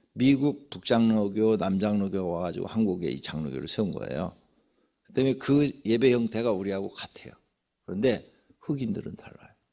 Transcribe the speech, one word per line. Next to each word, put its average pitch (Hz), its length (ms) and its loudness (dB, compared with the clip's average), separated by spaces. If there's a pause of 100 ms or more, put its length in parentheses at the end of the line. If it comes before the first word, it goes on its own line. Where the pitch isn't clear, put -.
(140)
미국 139 560 2
북장로교, 110 880 2
남장로교 95 680 0
와가지고 87 420 -4
한국에 92 420 0
이 67 120 -6
장로교를 71 460 -6
세운 101 240 -2
거예요. 71 420 -6 (680)
그 - 100 -20
때문에 131 220 2
그 143 360 2 (120)
예배 117 300 4
형태가 117 400 0
우리하고 98 400 -4
같아요. - 400 -14 (520)
그런데 107 440 -2 (300)
흑인들은 127 580 -4
달라요. - 320 -20 (240)